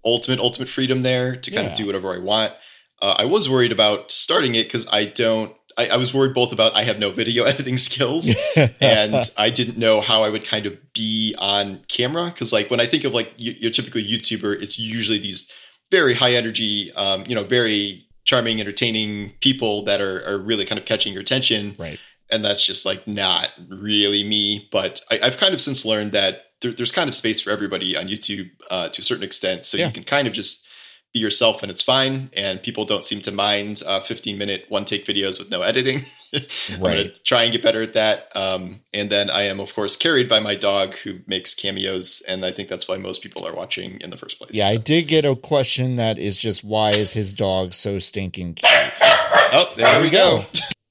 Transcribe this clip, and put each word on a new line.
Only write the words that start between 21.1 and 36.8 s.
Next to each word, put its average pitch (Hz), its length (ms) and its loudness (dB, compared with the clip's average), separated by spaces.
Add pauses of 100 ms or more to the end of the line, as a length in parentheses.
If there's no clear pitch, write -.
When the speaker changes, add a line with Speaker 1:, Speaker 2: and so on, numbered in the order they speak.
Speaker 1:
your 95 80 -8
attention. 107 560 0
Speaker 2:
Right. 80 220 -12 (320)
Speaker 1:
And 110 120 0
that's 101 220 2
just, - 180 0
like, 95 240 -4
not 98 420 0 (200)
really 101 540 0
me. 104 480 -2
But 95 300 -2 (100)
I, 117 100 0
I've 131 160 0
kind 190 160 2
of 143 80 -2
since - 240 0
learned 107 280 -2
that 98 320 0 (160)
there, 123 100 -4
there's 117 200 0
kind 165 160 0
of 123 60 0
space - 280 2
for 98 100 -4
everybody 92 440 -2
on 87 120 -4
YouTube, 98 420 -6 (220)
uh, 90 180 -4
to - 120 -4
a - 20 -4
certain 117 200 0
extent. 92 440 -2
So 101 100 0
Speaker 2:
Yeah. 170 100 0
Speaker 1:
you 117 60 -6
can - 100 -12
kind 143 240 0
of 101 60 -4
just - 320 0 (480)
be 117 60 -2
yourself 107 420 2
and - 100 -10
it's 87 120 -2
fine. 135 520 0
And 95 280 -4
people 110 220 -4
don't 101 200 -2
seem 101 180 -2
to 101 80 -6
mind, 101 540 -2
uh, 98 140 0
fifteen 101 400 -8
minute 101 300 -6
one 101 140 -2
take 101 220 -4
videos 98 320 -2
with - 140 -10
no 90 100 -4
editing. 127 440 0 (140)
<laughs> - 140 -20
I'm 139 80 -2 (380)
gonna - 0 - (160)